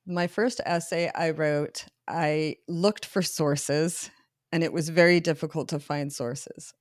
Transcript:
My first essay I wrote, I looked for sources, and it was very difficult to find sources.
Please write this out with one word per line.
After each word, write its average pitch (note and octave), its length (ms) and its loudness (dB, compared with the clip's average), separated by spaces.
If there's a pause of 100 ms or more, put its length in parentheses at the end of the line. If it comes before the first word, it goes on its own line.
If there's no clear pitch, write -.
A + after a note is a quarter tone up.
My F3 220 -2
first A#3 380 -2
essay E3+ 500 -2
I E3 160 0
wrote, D3+ 540 -2 (220)
I D#3 500 0 (100)
looked F3+ 380 0
for - 160 -2
sources, D3+ 880 0 (420)
and E3 120 0
it D#3+ 100 0
was D#3 160 -2
very F3 300 8
difficult D#3+ 500 -2
to C#3+ 100 -2
find C#3+ 320 -4
sources. - 680 -8